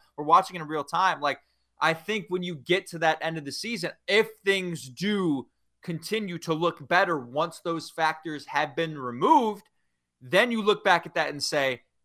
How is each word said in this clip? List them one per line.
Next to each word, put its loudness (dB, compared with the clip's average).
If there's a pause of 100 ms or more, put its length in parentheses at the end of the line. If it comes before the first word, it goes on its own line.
(180)
We're -6
watching 4
it -8
in -10
real -4
time. 0
Like, 0 (400)
I 2
think -4
when -2
you -6
get 0
to -10
that 2
end -4
of -8
the -8
season, -6 (160)
if 4 (140)
things -2
do 0 (360)
continue -6
to -4
look -2
better 4
once -4
those -6
factors -4
have -2
been -4
removed, 2 (520)
then 2
you -2
look 2
back 4
at -16
that 0
and -6
say, 0 (240)